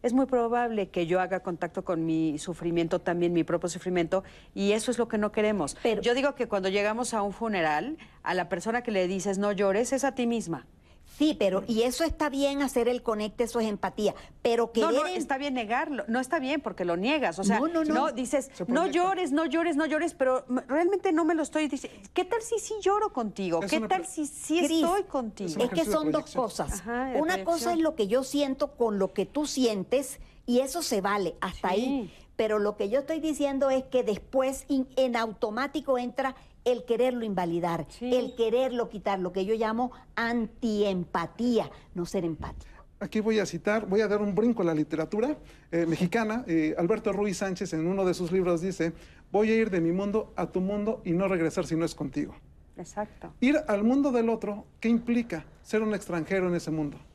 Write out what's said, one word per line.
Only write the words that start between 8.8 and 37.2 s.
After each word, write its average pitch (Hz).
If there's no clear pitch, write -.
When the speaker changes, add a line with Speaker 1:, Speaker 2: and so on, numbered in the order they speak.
Speaker 1:
que 240
le 185
dices, 190
"No 208
llores", 202
es 269
a 269
ti 240
misma. 170
Speaker 2:
Sí, 302
pero, 196
y 220
eso 247
está 302
bien 277
hacer 247
el 247
conecte, 214
eso 233
es 220
empatía, 202
pero 233
Speaker 1:
No, 277
no, 508
Speaker 2:
querer 359
en- 359
Speaker 1:
está 277
bien 285
negarlo, 254
no 233
está 320
bien 277
porque 185
lo 170
niegas, 208
o 196
sea, 220
Speaker 2:
No, 311
no, 320
no. 302
Speaker 1:
no, 277
dices, 262
Speaker 3:
Se -
Speaker 1:
"No -
Speaker 3:
proyecta. 339
Speaker 1:
llores, 359
no 320
llores, 320
no 311
llores", 311
pero 254
m-, 254
realmente 359
no 320
me 339
lo 311
estoy 302
dici-, 269
¿qué 359
tal 453
si 453
sí -
lloro 403
contigo? 190
Speaker 3:
Es 196
Speaker 1:
¿Qué 320
Speaker 3:
una 220
Speaker 1:
tal 370
Speaker 3:
pro-, -
Speaker 1:
si 302
sí -
Speaker 2:
Cris, 294
Speaker 1:
estoy 370
contigo? 214
Speaker 3:
es 156
una 240
Speaker 2:
es 247
que 196
Speaker 3:
ejercicio -
de 302
Speaker 2:
son 302
dos 302
Speaker 3:
proyección. -
Speaker 2:
cosas. 196
Speaker 1:
Ajá, 233
de 269
Speaker 2:
Una 320
cosa -
Speaker 1:
proyección. 339
Speaker 2:
es 320
lo 311
que 208
yo 254
siento 285
con 214
lo 190
que 190
tú 294
sientes, 247
y 240
eso 277
se 208
vale, 196
hasta 185
Speaker 1:
Sí. 185
Speaker 2:
ahí. 247
Pero 214
lo 208
que 202
yo 254
estoy 302
diciendo 277
es 262
que 254
después 262
in-, 262
en 254
automático 247
entra 254
el 247
quererlo 240